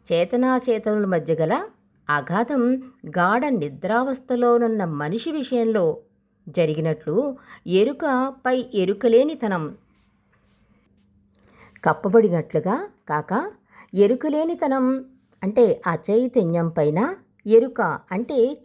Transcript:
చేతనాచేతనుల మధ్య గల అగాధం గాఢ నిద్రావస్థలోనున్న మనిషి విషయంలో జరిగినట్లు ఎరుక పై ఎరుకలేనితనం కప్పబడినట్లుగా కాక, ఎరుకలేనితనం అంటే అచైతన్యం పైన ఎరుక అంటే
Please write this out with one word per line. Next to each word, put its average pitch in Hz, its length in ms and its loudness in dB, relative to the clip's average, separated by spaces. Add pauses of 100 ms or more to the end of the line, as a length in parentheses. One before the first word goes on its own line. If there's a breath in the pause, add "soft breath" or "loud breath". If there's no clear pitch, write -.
(140)
చేతనాచేతనుల 220 920 0
మధ్య 165 280 0
గల 190 340 0 (420)
అగాధం 202 540 0 (460 loud breath)
గాఢ 185 360 2
నిద్రావస్థలోనున్న 233 1400 0
మనిషి 160 460 -4
విషయంలో 226 640 0 (520)
జరిగినట్లు 160 880 -2 (300 loud breath)
ఎరుక 262 640 0 (120)
పై 254 280 0
ఎరుకలేనితనం 202 1000 0 (2000 soft breath)
కప్పబడినట్లుగా 185 1040 0 (220)
కాక, 190 420 -4 (440 loud breath)
ఎరుకలేనితనం 269 1080 0 (380)
అంటే 208 440 2
అచైతన్యం 170 800 0
పైన 165 460 0 (320)
ఎరుక 226 340 4 (300)
అంటే 247 540 0